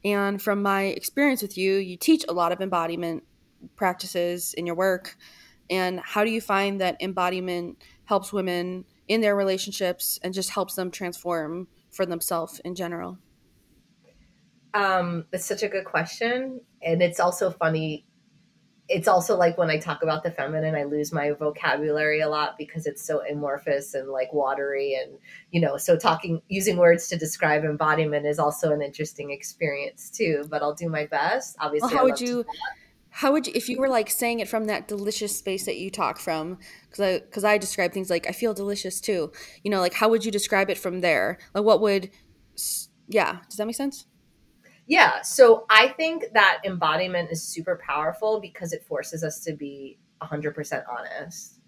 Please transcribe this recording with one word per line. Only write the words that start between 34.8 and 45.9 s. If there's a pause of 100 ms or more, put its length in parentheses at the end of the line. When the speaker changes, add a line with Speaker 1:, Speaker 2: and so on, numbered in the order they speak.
Speaker 1:
delicious
space
that
you
talk
from, (320)
'cause
I,
'cause
I
describe
things
like,
"I
feel
delicious
too," (300)
you
know,
like,
how
would
you
describe
it
from
there? (160)
Like,
what
would, (440)
s-, (180)
yeah. (100)
Does
that
make
sense? (840)
Speaker 2:
Yeah.
So
I
think